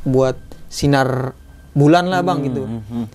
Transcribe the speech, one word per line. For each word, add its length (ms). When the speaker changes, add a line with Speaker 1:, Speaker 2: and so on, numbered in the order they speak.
Speaker 1:
buat 340
sinar 680
bulan 340
lah, 160
Bang, 200
Speaker 2:
Hmm, 60
Speaker 1:
gitu. 160
Speaker 2:
hmm, 200
hmm. 320